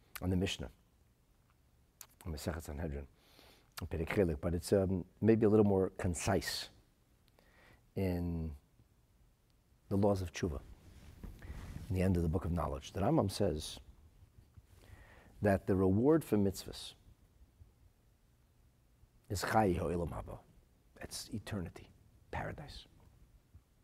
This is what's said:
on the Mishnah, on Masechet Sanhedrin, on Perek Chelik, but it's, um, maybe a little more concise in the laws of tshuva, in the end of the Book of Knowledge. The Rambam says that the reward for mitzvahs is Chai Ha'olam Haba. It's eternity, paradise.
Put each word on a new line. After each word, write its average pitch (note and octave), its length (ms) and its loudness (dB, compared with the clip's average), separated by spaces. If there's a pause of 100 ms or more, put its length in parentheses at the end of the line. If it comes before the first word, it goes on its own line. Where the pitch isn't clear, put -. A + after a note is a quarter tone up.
(200)
on F2+ 100 0
the F#2+ 60 4
Mishnah, F2+ 340 -2 (1600)
on E2+ 60 -6
Masechet D#2+ 320 -6
Sanhedrin, C#2+ 420 -6 (760)
on F#2 60 -8
Perek E2 220 -4
Chelik, E2 320 2
but E2+ 140 -2
it's, - 180 -2
um, F#2+ 320 4 (180)
maybe A2 240 6
a - 20 8
little G#2+ 160 8
more F#2+ 340 2
concise - 680 -2 (1300)
in F2 560 -2 (1400)
the G#2 80 0
laws G2+ 240 4
of F2+ 120 -6
tshuva, D2 280 -4 (1300)
in F#2+ 80 -2
the F#2 60 2
end F#2 140 4
of E2+ 60 2
the E2+ 60 0
Book D#2+ 160 -2
of E2 80 -2
Knowledge. D2 400 -4
The G2 80 -4
Rambam A2+ 300 2
says D#2+ 500 -2 (1600)
that G2 240 4
the G2+ 80 2
reward G#2 500 4
for - 120 0
mitzvahs - 580 -2 (2250)
is G2+ 120 -4
Chai G#2+ 320 4
Ha'olam E2+ 380 -2
Haba. - 280 -10 (640)
It's - 300 -12
eternity, - 580 -8 (400)
paradise. - 560 -8 (960)